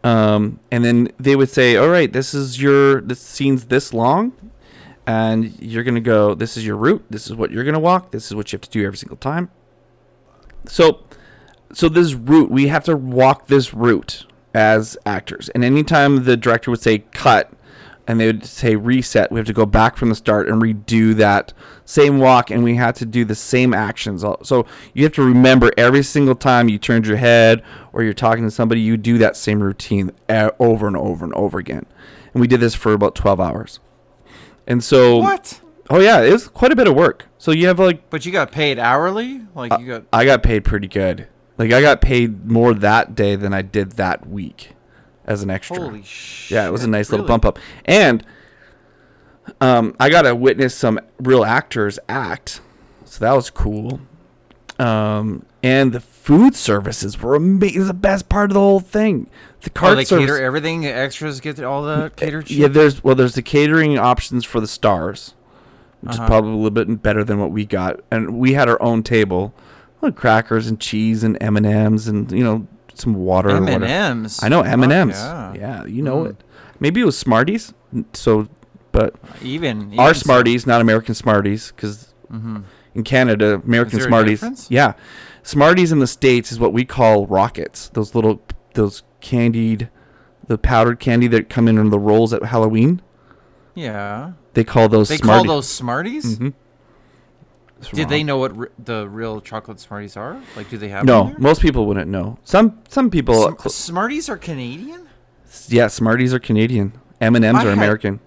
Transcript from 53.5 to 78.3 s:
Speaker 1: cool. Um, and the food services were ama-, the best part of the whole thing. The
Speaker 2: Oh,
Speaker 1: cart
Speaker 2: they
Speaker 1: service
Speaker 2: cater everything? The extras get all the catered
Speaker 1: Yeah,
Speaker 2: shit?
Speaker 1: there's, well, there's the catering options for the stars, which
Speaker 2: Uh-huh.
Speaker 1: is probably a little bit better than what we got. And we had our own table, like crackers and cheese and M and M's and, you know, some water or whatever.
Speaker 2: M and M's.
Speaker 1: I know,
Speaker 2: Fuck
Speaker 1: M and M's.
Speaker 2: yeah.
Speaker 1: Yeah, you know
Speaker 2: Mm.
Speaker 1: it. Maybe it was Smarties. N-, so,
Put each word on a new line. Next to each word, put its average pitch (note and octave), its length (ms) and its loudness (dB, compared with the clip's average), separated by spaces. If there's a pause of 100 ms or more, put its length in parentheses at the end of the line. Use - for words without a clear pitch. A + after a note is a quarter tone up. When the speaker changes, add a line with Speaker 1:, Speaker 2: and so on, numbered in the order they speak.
Speaker 1:
cool. A2+ 500 -6 (800)
Um, G#2+ 680 -2 (180)
and C3 300 2
the B2 80 -10
food G#3 540 4
services - 680 -4
were B2 140 0
ama-, F3+ 240 2
the F#3+ 360 0
best G3 340 -2
part G3+ 220 0
of G3 40 -2
the G3+ 60 4
whole G3 200 4
thing. G#3 480 -2 (340)
The - 80 -10
Speaker 2:
Oh, - 100 -14
Speaker 1:
cart F#3 160 6
Speaker 2:
they C3 80 0
Speaker 1:
service D#3+ 260 2
Speaker 2:
cater C#3+ 120 -2
everything? D#3 400 -4
The C#3+ 120 -6
extras C3+ 460 -8
get D3+ 220 -12
all C#3 200 -6
the D3+ 320 -6
catered D#3 360 -8
Speaker 1:
Yeah, C#3+ 160 4
Speaker 2:
shit? C#3 80 2
Speaker 1:
there's, D3 280 4
well, C3+ 140 4
there's B2+ 180 2
the B2 80 -6
catering D3+ 560 2
options B2 460 0
for - 160 -4
the G#2+ 80 -6
stars, F#2+ 640 -4 (680)
which A#2+ 120 -10
Speaker 2:
Uh-huh. A#2 80 -8
Speaker 1:
is A2 60 -2
probably A2 240 2
a - 20 -6
little A2 160 -2
bit G#2+ 320 -4
better G#2 220 0
than G#2 160 -2
what F#2 100 -4
we G#2 160 -6
got. F#2 320 -6 (120)
And A2+ 280 -4
we C3 140 2
had C3+ 160 2
our A2+ 120 2
own A#2 220 0
table, G#2 500 -2 (480)
like D4+ 140 -2
crackers A2+ 540 0
and A2 100 -4
cheese A2 460 -2
and A2 160 0
M G#2 160 -2
and G#2 100 2
M's G#2+ 400 0
and, G#2+ 240 -4
you A2 140 0
know, A2 240 -2 (300)
some A2+ 160 -4
water F#2 360 0
or G2+ 100 2
whatever. C3+ 240 0
Speaker 2:
M A#2 60 -4
and D3 340 -4
M's. - 180 -10
Speaker 1:
I G#2+ 60 -2
know, D#3 140 4
Speaker 2:
Fuck - 100 -2
Speaker 1:
M B2+ 100 2
and C3 100 4
M's. D3 240 2
Speaker 2:
yeah. A#2 380 -12
Speaker 1:
Yeah, G2+ 320 -12
you A#2 160 -8
know D3 220 -4
Speaker 2:
Mm. - 60 -8
Speaker 1:
it. - 140 -20 (360)
Maybe E3+ 200 -2
it B3 40 0
was D3+ 140 0
Smarties. C3+ 540 0 (220)
N-, - 180 -6
so, G#2+ 360 0 (440)